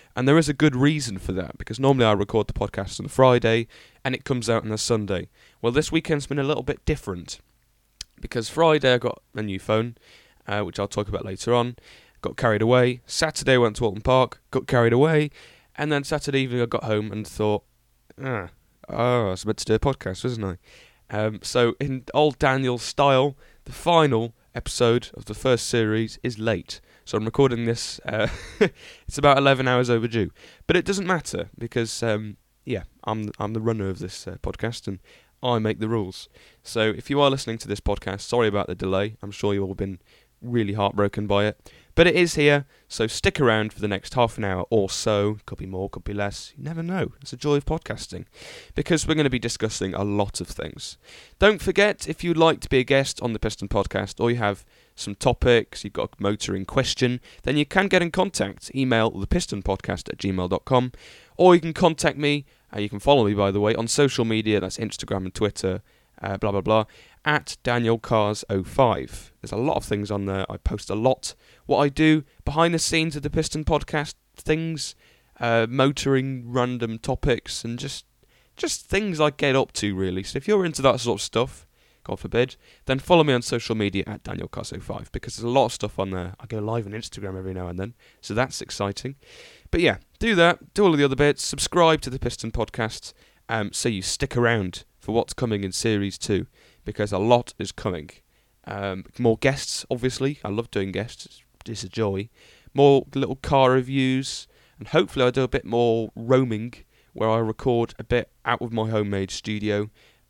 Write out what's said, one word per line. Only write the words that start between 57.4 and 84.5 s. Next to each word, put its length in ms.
then 160
you 80
can 220
get 120
in 100
contact. 640
Email 360
the 160
piston 360
podcast 460
at 80
gmail 320
dot 160
com, 280
or 180
you 60
can 140
contact 420
me. 300
Uh, 60
you 80
can 120
follow 260
me, 80
by 160
the 100
way, 140
on 120
social 380
media. 360
That's 180
Instagram 460
and 100
Twitter, 480
uh, 160
blah, 140
blah, 100
blah, 220
at 380
Daniel 360
Cars 500
oh 140
five. 720
There's 100
a 40
lot 200
of 80
things 260
on 140
there. 260
I 60
post 320
a 60
lot. 400
What 120
I 100
do 360
behind 300
the 40
scenes 380
of 60
the 80
Piston 340
Podcast, 500
things, 580
uh, 280
motoring, 840
random 460
topics, 640
and 140
just, 260
just 300
things 340
I 100
get 260
up 180
to, 200
really. 300
So 120
if 100
you're 180
into 180
that 180
sort 200
of 40
stuff, 420
God 140
forbid, 380
then 120
follow 240
me 100
on 100
social 340
media 320
at 160
Daniel 240
Cars 240